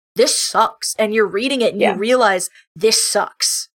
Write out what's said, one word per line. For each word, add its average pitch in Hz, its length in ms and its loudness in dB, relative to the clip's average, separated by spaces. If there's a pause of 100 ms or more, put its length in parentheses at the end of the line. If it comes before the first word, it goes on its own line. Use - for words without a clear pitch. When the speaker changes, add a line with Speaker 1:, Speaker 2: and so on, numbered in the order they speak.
(160)
Speaker 1:
this 269 280 2
sucks." - 560 -2
And 214 140 0
you're 214 140 2
reading 240 340 -2
it 220 120 2
and 202 80 -6
Speaker 2:
Yeah. - 120 2
Speaker 1:
you 190 60 -6
realize 214 500 2 (260)
this 214 340 2
sucks. - 600 -4 (100)